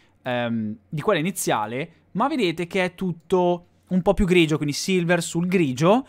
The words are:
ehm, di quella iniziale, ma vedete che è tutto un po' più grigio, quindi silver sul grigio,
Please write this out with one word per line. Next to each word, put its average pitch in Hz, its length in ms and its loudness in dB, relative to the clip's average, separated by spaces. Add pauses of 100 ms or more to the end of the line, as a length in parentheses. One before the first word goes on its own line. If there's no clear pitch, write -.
(200)
ehm, 117 560 -4 (100)
di 151 140 -8
quella 202 180 0
iniziale, 123 760 -4 (180)
ma 226 180 -2
vedete 180 380 -2
che 185 180 -2
è 180 100 -6
tutto 175 720 -2 (220)
un 180 140 0
po' 202 100 2
più 190 140 2
grigio, 165 300 4
quindi 147 180 -4
silver 175 480 0
sul 170 240 -4
grigio, 180 640 2